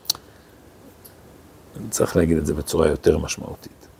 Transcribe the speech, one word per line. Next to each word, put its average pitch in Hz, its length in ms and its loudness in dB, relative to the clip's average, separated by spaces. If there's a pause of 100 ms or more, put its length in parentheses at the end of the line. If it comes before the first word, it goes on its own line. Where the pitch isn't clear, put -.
(1800)
אני 113 140 -12
צריך - 260 0
להגיד 82 220 4
את 76 80 -2
זה 78 80 -2
בצורה 80 340 0
יותר 80 300 2
משמעותית. - 540 -10 (280)